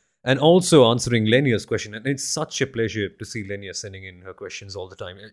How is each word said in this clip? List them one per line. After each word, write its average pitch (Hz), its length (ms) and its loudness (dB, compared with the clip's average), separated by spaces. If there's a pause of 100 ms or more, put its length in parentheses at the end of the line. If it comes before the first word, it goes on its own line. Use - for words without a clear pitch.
(240)
And 131 160 0
also 160 500 6
answering 117 360 0
Lenia's 117 380 2
question, 107 300 -6
and 110 120 -12
it's 139 180 -4
such - 360 -6
a - 60 0
pleasure 107 420 -4
to - 160 -16
see 107 200 -10
Lenia 98 280 -10
sending 95 320 -14
in 90 180 -20
her 95 120 -16
questions 98 400 -14
all 92 140 -10
the 90 80 -20
time. 95 200 -14 (160)